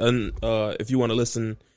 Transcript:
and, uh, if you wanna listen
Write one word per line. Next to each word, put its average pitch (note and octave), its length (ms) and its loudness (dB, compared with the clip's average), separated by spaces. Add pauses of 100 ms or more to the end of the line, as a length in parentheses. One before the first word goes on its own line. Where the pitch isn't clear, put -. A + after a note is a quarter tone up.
and, A#2+ 320 2 (120)
uh, A2 360 0
if A2+ 100 -6
you B2+ 80 2
wanna A#2 160 2
listen A2+ 420 -2 (200)